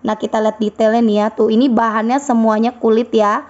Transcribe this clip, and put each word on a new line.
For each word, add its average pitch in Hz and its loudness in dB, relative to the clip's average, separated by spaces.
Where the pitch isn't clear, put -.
Nah, 214 -2
kita - -6
lihat 214 -2
detailnya 220 0
nih 214 2
ya. 208 0
Tuh, 220 0
ini 233 2
bahannya 226 0
semuanya 226 0
kulit 226 0
ya. 214 0